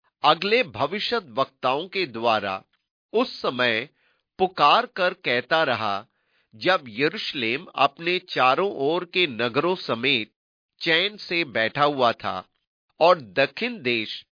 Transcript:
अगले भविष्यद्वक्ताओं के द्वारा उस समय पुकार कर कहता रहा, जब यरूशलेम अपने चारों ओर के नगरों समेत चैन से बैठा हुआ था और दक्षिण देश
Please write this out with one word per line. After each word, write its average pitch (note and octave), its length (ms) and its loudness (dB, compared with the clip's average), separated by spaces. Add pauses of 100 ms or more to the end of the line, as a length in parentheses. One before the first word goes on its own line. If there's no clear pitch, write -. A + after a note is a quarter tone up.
(240)
अगले F#3+ 380 4
भविष्यद्वक्ताओं C#3+ 1300 -4
के F#3 180 -4
द्वारा A2 580 -2 (480)
उस - 280 -2
समय B2 480 0 (500)
पुकार F#3 480 4
कर F#3 280 -2
कहता D3+ 480 0
रहा, A2 440 -2 (480)
जब D3+ 340 0
यरूशलेम C3+ 840 -4
अपने E3 440 0
चारों D3+ 540 0
ओर D#3+ 320 -2
के F3+ 220 0
नगरों B2+ 500 -2
समेत B2 560 -2 (480)
चैन F3+ 360 0
से E3+ 280 -4
बैठा A2+ 400 0
हुआ C3+ 280 2
था F#2+ 360 -8 (520)
और E3+ 200 6
दक्षिण C#3 640 -4
देश A#2 440 -4 (120)